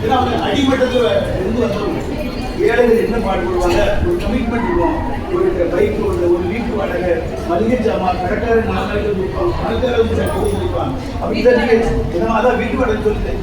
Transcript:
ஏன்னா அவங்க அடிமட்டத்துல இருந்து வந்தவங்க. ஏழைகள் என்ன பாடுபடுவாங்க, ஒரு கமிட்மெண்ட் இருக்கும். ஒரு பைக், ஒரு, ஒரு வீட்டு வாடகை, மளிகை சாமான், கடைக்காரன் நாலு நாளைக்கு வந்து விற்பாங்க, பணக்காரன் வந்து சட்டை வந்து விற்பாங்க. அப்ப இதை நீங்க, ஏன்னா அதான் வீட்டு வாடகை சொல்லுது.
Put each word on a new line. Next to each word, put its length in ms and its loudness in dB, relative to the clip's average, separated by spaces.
ஏன்னா 160 2
அவங்க 180 0
அடிமட்டத்துல 640 2
இருந்து 260 0
வந்தவங்க. 340 -2
ஏழைகள் 360 4
என்ன 220 0
பாடுபடுவாங்க, 540 0
ஒரு 160 2
கமிட்மெண்ட் 460 0
இருக்கும். 280 2
ஒரு 100 2
பைக், 340 0
ஒரு, 100 -2
ஒரு 180 0
வீட்டு 280 -4
வாடகை, 340 -2
மளிகை 360 0
சாமான், 380 0
கடைக்காரன் 480 0
நாலு 160 -2
நாளைக்கு 240 -2
வந்து 140 -2
விற்பாங்க, 360 -2
பணக்காரன் 400 0
வந்து 180 2
சட்டை 220 -2
வந்து 220 0
விற்பாங்க. 300 -2
அப்ப 180 -2
இதை 180 6
நீங்க, 180 4
ஏன்னா 220 0
அதான் 220 2
வீட்டு 200 -2
வாடகை 240 0
சொல்லுது. 380 0